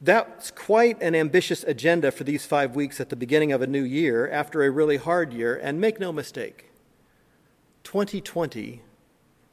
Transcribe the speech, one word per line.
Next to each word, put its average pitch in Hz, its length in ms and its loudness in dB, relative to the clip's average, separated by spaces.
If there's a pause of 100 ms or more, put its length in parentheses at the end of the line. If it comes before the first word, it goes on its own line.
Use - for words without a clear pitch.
that's - 460 2
quite 233 500 4
an 170 140 0
ambitious 160 500 2
agenda 143 480 2
for 147 120 -8
these 143 240 -4
five 139 280 0
weeks 143 240 -4
at 127 100 -8
the 135 60 -8
beginning 143 360 2
of 127 100 2
a 127 60 0
new 139 160 0
year, 131 480 0
after 147 320 0
a 139 80 4
really 147 260 2
hard 165 340 -2
year, 117 300 -2
and 143 180 -4
make 220 200 0
no 185 120 -6
mistake, - 580 -10 (1120)
Twenty 202 380 -4
twenty 117 600 -6 (720)